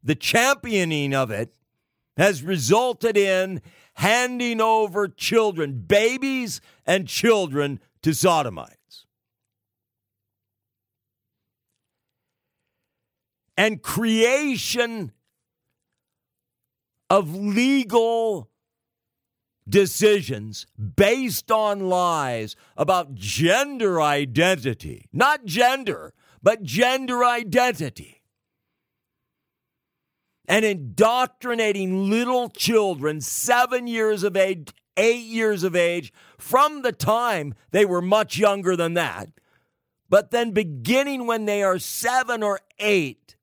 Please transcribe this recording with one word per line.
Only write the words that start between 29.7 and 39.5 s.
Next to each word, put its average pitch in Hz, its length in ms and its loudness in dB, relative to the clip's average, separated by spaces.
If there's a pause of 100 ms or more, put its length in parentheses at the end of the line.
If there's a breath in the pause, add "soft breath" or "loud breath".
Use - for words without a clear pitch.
And 208 160 2
indoctrinating 208 1500 0
little 240 400 0
children, 156 720 0
seven 247 640 0
years 220 340 0
of 190 140 -2
age, 190 320 0 (280)
eight 226 300 2
years 220 380 0
of 180 120 -2
age, 175 380 0 (240 soft breath)
from 285 460 2
the 247 80 0
time 202 640 -2 (160)
they 208 140 4
were 180 160 -2
much 202 360 0
younger 196 380 0
than 170 180 -2
that, 110 360 -4 (800)